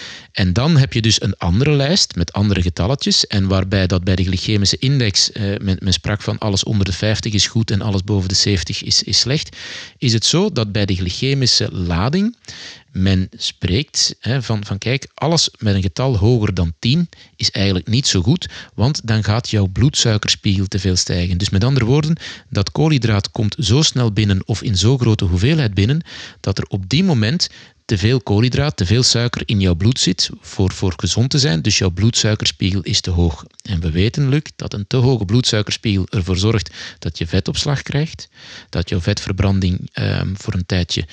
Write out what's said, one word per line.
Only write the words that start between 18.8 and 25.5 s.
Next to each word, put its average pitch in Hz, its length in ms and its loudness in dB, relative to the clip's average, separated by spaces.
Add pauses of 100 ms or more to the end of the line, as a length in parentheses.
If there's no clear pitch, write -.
dan 110 160 2
gaat 107 260 0
jouw 101 180 2
bloedsuikerspiegel 104 1000 0
te 95 140 -4
veel 92 160 0
stijgen." 90 420 0
Dus 85 120 -2
met 95 140 2
andere 131 220 2
woorden, 151 300 2 (340)
dat 101 220 -2
koolhydraat 117 600 2
komt 107 280 -2
zo 117 220 2
snel 123 300 2
binnen 101 360 2
of 113 140 -2
in 101 160 0
zo 113 200 4
grote 110 280 2
hoeveelheid 107 480 2